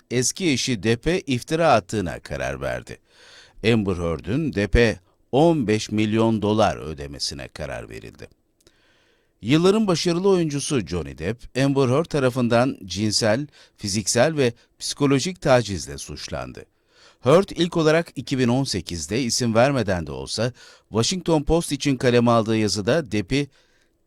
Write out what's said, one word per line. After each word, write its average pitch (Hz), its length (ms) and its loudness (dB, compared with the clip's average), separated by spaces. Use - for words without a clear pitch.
eski 127 400 -2
eşi 123 320 -2
Depp'e 117 380 0
iftira 156 520 0
attığına 98 480 0
karar 67 400 -6
verdi. 62 380 -8
Amber 101 320 2
Heard'ün 85 560 -4
Depp'e 104 480 2
on 151 340 4
beş 107 240 0
milyon 107 520 2
dolar 104 340 2
ödemesine 69 720 -10
karar 62 400 -12
verildi. 55 400 -18
Yılların 180 440 4
başarılı 180 420 0
oyuncusu 151 580 0
Johnny 71 320 -6
Depp, 98 400 -8
Amber 139 300 2
Heard 143 180 0
tarafından 123 760 0
cinsel, 107 640 0
fiziksel 113 600 0
ve 135 160 2
psikolojik 139 600 0
tacizle 98 580 0
suçlandı. 67 680 -12
Heard 170 300 4
ilk 170 260 -2
olarak 160 400 2
iki 127 220 -6
bin 127 100 2
on 131 160 2
sekizde 92 580 -4
isim 117 320 -2
vermeden 110 520 2
de 71 60 -10
olsa, 69 400 -6
Washington 156 540 0
Post 160 300 0
için 139 240 -2
kaleme 120 340 4
aldığı 113 260 2
yazıda 107 560 0
Depp'i 131 360 -2